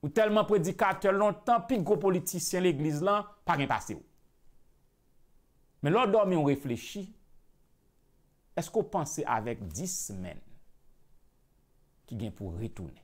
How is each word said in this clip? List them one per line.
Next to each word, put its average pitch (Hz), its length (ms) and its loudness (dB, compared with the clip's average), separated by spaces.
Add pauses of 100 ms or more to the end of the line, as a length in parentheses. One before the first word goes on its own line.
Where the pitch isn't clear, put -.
Ou 147 80 -4
tèlman 214 380 4
predikatè, 190 640 2
lontan 208 540 2
pi 254 100 2
gwo 180 240 4
politisyen 185 640 0
legliz 151 400 0
lan 208 200 2 (200)
pa 170 120 2
gen 135 120 0
pase 110 240 -4
w, - 80 -14 (1800)
men 147 120 2
lè 240 80 4
w 214 120 4
dòmi 190 240 4
ou 143 120 4
reflechi, 139 540 -4 (1500)
èske 190 240 -2
w - 80 -4
panse 156 360 -4
avèk 113 440 -4
dismèn 92 720 -8 (1600)
ki 117 120 -10
gen 104 160 -6
pou 92 240 -8
retounen? 101 460 -10